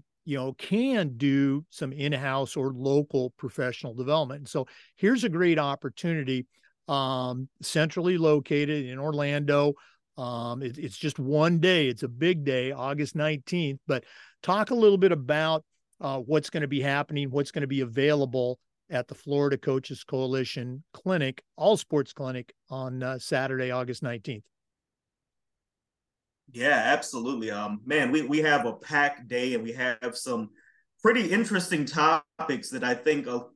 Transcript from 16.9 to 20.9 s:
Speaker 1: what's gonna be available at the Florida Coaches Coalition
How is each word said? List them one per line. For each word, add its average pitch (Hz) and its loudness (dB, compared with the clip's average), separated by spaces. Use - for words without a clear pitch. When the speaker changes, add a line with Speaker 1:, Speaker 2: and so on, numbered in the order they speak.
Speaker 1:
what's 139 -2
gonna 143 -4
be 135 0
available 131 0
at 123 -4
the 139 -14
Florida 143 0
Coaches 135 -4
Coalition 131 -4